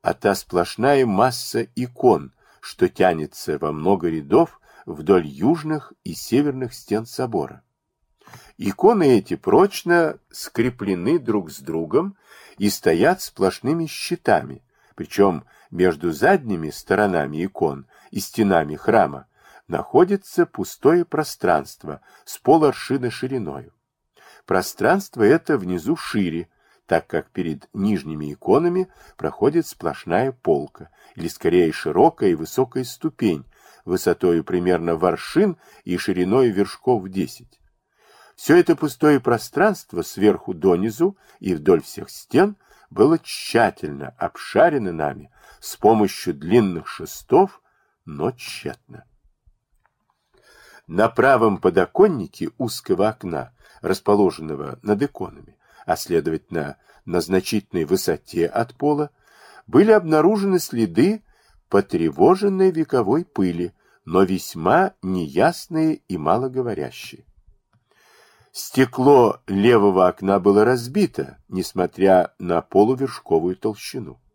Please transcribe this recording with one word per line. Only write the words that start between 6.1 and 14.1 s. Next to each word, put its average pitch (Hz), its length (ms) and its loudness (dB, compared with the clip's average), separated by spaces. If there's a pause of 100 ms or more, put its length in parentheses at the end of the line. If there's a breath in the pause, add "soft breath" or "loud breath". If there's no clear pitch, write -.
северных 131 600 -2
стен 107 320 -6
собора. 87 580 -8 (920 loud breath)
Иконы 151 600 4
эти 90 180 -2
прочно 170 840 2 (100)
скреплены 113 920 -4
друг 104 320 -4
с - 80 -18
другом 82 560 -4 (420 soft breath)
и 101 120 0
стоят 98 520 0
сплошными 143 680 -4
щитами, 76 760 -4 (320)